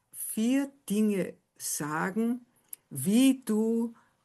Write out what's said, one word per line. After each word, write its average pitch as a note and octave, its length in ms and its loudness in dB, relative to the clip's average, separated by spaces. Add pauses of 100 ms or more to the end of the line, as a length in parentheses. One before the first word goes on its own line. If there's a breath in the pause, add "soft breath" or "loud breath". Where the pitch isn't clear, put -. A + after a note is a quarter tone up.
(120)
vier C4 600 -2 (160)
Dinge G3+ 460 0 (220)
sagen, F#3 880 -4 (440 loud breath)
wie A3+ 540 2
du, A3+ 500 0 (300 loud breath)